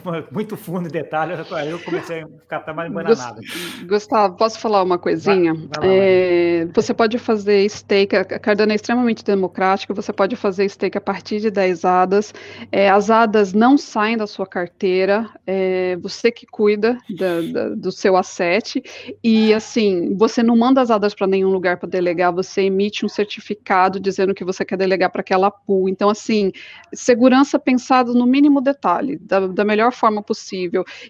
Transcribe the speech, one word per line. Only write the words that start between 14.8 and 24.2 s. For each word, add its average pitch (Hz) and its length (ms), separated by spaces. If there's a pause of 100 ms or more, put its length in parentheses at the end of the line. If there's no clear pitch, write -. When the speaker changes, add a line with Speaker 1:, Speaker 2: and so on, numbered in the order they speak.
Speaker 2:
é 185 540
você 202 280
que - 160
cuida 214 520 (120)
da, 180 320
da, 110 280
do 185 220
seu 190 260
asset, 190 680 (400)
e 220 300
assim, 202 640
você 220 260
não 233 140
manda 262 240
as 233 100
adas 208 240
pra 202 100
nenhum 190 240
lugar 180 280
pra 175 100
delegar, 175 460
você 190 300
emite 196 420
um 202 40
certificado 196 880
dizendo 190 380